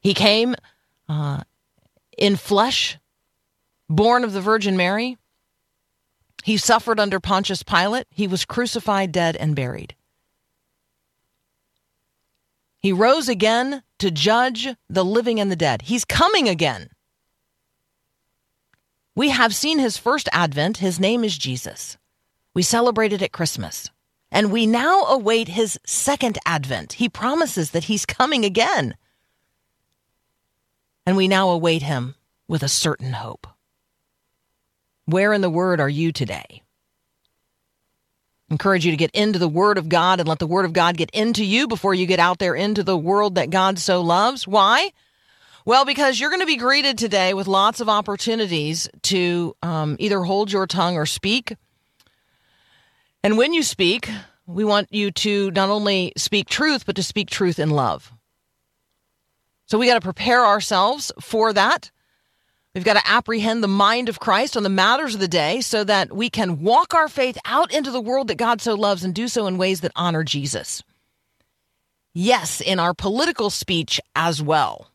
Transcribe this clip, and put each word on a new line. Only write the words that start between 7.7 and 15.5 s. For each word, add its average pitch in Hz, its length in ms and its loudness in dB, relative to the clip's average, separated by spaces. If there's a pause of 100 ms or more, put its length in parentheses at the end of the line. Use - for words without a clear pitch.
He 202 180 -4
was 185 160 -2
crucified, 202 680 -2
dead, 165 240 0
and 151 180 -2
buried. - 400 -8 (2750)
He 196 100 2
rose 247 380 4
again 240 540 0 (160)
to 196 120 0
judge 226 560 0 (220)
the 185 160 0
living 226 340 0
and 202 100 0
the 185 60 0